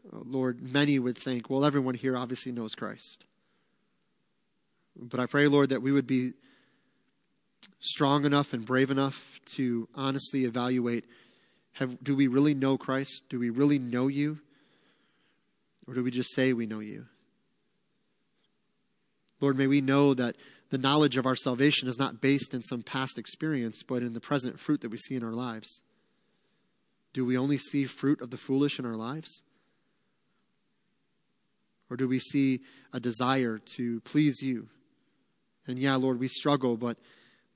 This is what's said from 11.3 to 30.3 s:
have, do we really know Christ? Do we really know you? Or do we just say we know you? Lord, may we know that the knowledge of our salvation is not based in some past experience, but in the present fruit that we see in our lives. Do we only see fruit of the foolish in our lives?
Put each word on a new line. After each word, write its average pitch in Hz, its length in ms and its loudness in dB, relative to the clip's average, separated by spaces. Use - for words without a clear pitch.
have, 127 280 -6
do 139 140 0
we 139 100 6
really 143 280 4
know 135 220 2
Christ? 135 520 -4
Do 131 100 -6
we 120 120 0
really 143 280 4
know 123 300 0
you? 147 320 -2
Or 127 80 -14
do 123 80 0
we 127 80 0
just 123 240 -2
say 131 180 4
we 117 140 -2
know 107 140 -8
you? 107 260 -12
Lord, 139 160 2
may 135 100 4
we 143 140 6
know 139 340 6
that 123 220 -2
the 135 80 -2
knowledge 139 380 4
of 113 80 0
our 131 120 2
salvation 131 520 2
is 117 100 -6
not 131 220 -2
based 139 320 2
in 123 100 -6
some 120 200 -6
past 131 360 -6
experience, 123 640 -4
but 123 200 -4
in 120 100 -4
the 117 80 -8
present 131 380 -2
fruit - 220 0
that 120 100 -8
we 110 80 -8
see - 160 -6
in 120 100 -4
our 113 80 -6
lives. 117 480 -8
Do 131 100 0
we 127 140 2
only 139 180 2
see 135 300 -2
fruit 139 340 0
of 123 100 -10
the 127 60 -10
foolish 139 420 0
in 127 60 -8
our 117 120 -6
lives? 131 460 -10